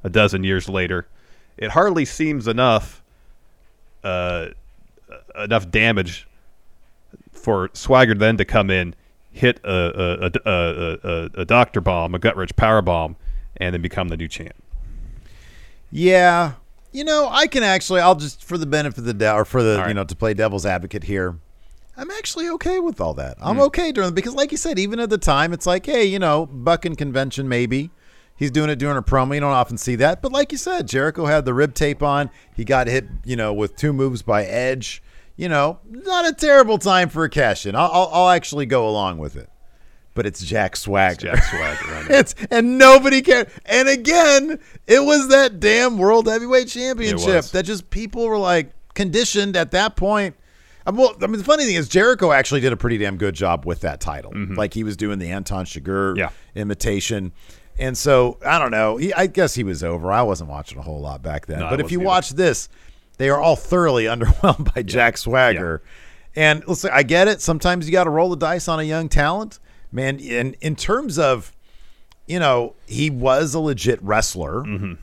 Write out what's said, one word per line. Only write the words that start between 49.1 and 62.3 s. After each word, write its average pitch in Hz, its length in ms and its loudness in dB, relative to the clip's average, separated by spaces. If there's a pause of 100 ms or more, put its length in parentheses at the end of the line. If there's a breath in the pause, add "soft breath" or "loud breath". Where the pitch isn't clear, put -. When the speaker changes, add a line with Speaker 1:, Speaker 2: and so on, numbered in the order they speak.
Speaker 2:
at 165 140 -2
that 208 240 0
point. 196 400 -2 (500 soft breath)
Um, 202 120 -4
well, 247 240 4
I 196 60 -2
mean, 214 100 -2
the 202 80 -6
funny 302 200 4
thing 202 100 0
is 156 120 -2
Jericho 190 440 4
actually 139 300 2
did 123 120 2
a 104 40 -6
pretty 117 200 -2
damn 101 200 -4
good 95 180 -2
job 85 300 0
with 85 160 -6
that 73 200 -6
title. 71 300 -8
Speaker 1:
Mm-hmm. 98 240 -8
Speaker 2:
Like, 104 180 -4
he 113 100 -6
was 104 140 -6
doing 104 200 -4
the 87 140 -6
Anton 95 340 -6
Chigurh 95 520 -4
Speaker 1:
Yeah. 92 120 -2 (260 soft breath)
Speaker 2:
imitation. 101 760 -4 (480 soft breath)
And 131 180 -4
so, 127 480 4
I 156 140 2
don't 135 120 0
know. 110 260 0
He, 180 160 -2
I 175 140 2
guess 175 280 0
he 123 80 -4
was 87 200 -6
over. 85 280 -4
I 110 100 2
wasn't 87 280 -2
watching 71 280 -12
a 71 60 -12
whole 76 160 -10
lot 69 240 -12
back 73 240 -8
then. 78 120 -6
Speaker 1:
No, 82 80 -4
I - 40 -6
Speaker 2:
But 135 80 -4
if 156 120 -6
you 175 80 -4
Speaker 1:
wasn't - 20 -4
either. 185 60 -2
Speaker 2:
watch 185 240 0